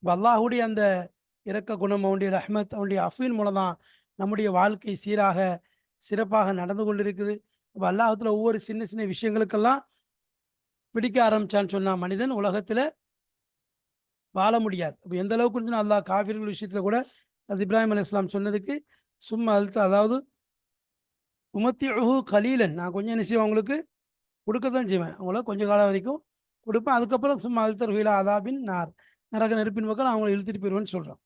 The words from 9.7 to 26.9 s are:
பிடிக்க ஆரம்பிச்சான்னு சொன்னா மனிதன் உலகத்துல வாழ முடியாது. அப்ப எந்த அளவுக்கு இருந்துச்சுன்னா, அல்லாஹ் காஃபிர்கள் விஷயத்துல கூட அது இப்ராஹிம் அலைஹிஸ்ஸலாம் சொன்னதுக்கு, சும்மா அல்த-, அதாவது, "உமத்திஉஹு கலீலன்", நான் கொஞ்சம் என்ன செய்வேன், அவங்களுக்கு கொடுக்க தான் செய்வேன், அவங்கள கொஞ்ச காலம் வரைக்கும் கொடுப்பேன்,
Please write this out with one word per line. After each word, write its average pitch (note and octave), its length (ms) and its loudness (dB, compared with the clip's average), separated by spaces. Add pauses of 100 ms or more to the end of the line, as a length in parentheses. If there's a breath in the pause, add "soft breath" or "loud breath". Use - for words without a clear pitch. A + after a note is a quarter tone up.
பிடிக்க A3+ 280 0
ஆரம்பிச்சான்னு G#3+ 520 2
சொன்னா F#3+ 200 0
மனிதன் F#3+ 380 -2
உலகத்துல G#3 480 -2 (1500)
வாழ G3+ 260 4
முடியாது. F#3 400 -4
அப்ப F3 160 -10
எந்த G3 180 -2
அளவுக்கு A#3+ 240 2
இருந்துச்சுன்னா, A3+ 260 -2
அல்லாஹ் G#3 200 2
காஃபிர்கள் G#3 480 -2
விஷயத்துல G3 280 -6
கூட G3+ 160 0 (520 soft breath)
அது G3+ 160 -2
இப்ராஹிம் A3 280 2
அலைஹிஸ்ஸலாம் G3+ 400 -2
சொன்னதுக்கு, G3+ 420 -4 (480 soft breath)
சும்மா A3+ 320 -2
அல்த-, G3+ 280 2
அதாவது, G#3 340 4 (1400)
"உமத்திஉஹு B3+ 640 0 (100)
கலீலன்", G#3 480 2
நான் F3 180 -6
கொஞ்சம் G#3 220 -4
என்ன A3+ 100 0
செய்வேன், A3 200 2
அவங்களுக்கு G#3+ 320 0 (720)
கொடுக்க A3 220 -2
தான் B3 220 0
செய்வேன், E3+ 240 -2
அவங்கள F#3+ 280 -4
கொஞ்ச G#3 240 -4
காலம் G#3 220 6
வரைக்கும் G3 320 -2 (460)
கொடுப்பேன், A#3 300 2